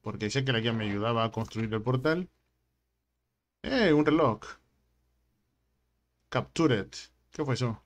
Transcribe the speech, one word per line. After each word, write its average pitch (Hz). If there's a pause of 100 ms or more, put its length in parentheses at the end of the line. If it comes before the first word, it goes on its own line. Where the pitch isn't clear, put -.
Porque 104
sé 135
que 131
la 117
guía 117
me 110
ayudaba 113
a 117
construir 110
el 110
portal. 156 (1400)
¡Eh! 233
Un 151
reloj. 147 (1900)
Captured. 127 (420)
¿Qué 156
fue 135
eso? 113